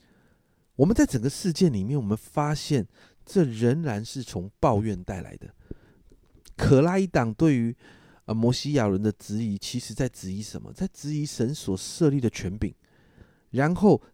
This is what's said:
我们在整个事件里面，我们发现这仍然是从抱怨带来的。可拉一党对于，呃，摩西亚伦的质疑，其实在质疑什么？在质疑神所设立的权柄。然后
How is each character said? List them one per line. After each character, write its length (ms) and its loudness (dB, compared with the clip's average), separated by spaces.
我 100 4
们 100 4
在 120 6
整 140 -2
个 100 -2
事 220 -2
件 200 4
里 120 -2
面， 140 -2
我 60 -2
们 120 0
发 380 -2
现 320 0
这 200 2
仍 380 0
然 220 -4
是 180 -10
从 360 -10
抱 240 2
怨 220 -4
带 180 -8
来 140 -16
的。 180 -18
可 260 6
拉 160 2
一 80 2
党 260 0
对 240 2
于， 200 -2
呃， 100 -4
摩 180 4
西 200 -4
亚 140 2
伦 160 2
的 100 2
质 320 -6
疑， 120 -4
其 220 -8
实 160 -10
在 140 -2
质 240 -10
疑 100 -8
什 180 -12
么？ 120 -16
在 200 -6
质 220 -8
疑 100 -2
神 300 -4
所 220 -4
设 320 0
立 120 2
的 80 0
权 300 -6
柄。 160 -6
然 260 0
后 260 4